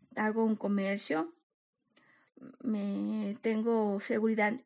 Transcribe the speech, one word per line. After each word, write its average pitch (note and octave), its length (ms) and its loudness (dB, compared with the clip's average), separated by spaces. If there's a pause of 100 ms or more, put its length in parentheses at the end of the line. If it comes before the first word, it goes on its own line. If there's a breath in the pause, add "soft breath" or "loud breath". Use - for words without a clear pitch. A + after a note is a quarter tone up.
(160)
hago A3 260 2
un A3 140 4
comercio, G3+ 800 -2 (1300 soft breath)
me, G#3 800 -2
tengo A3 580 2
seguridad A3 540 2 (120)